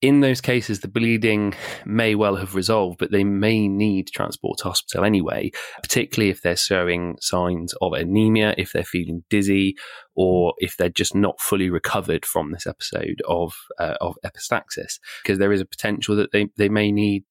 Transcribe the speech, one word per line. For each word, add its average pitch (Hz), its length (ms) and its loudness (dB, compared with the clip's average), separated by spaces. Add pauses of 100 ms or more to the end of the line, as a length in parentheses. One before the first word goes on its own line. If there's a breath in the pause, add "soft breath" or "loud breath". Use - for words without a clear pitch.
in 139 200 6
those 131 200 2
cases, 117 380 0
the - 80 -10
bleeding 110 640 2 (320 loud breath)
may 110 300 2
well 104 200 2
have 95 200 -6
resolved, 95 420 2
but - 140 -4
they 101 120 4
may 104 440 2
need 98 400 0
transport - 520 -4
to - 60 -10
hospital - 400 -2
anyway, 95 460 0 (300 loud breath)
particularly 110 500 0
if - 100 -4
they're 87 140 0
showing 87 680 0
signs 90 600 -2
of 90 120 0
anemia, 107 640 2
if 98 140 -4
they're 85 120 -2
feeling 85 460 -6
dizzy, 98 460 2 (400 loud breath)
or 90 420 4
if 90 180 -4
they're 90 140 0
just - 240 -2
not 98 260 0
fully 95 300 0
recovered 87 560 -2
from 76 260 -2
this - 140 -8
episode - 600 -6
of, 85 260 -2 (260)
uh, 82 220 -2
of 90 140 -4 (100)
epistaxis, - 760 -6 (240 loud breath)
'cause 98 140 0
there 101 160 2
is 95 80 2
a 92 40 -4
potential 104 500 -4
that 104 160 0
they, 104 160 2 (100)
they 101 120 4
may 104 220 2
need 104 400 2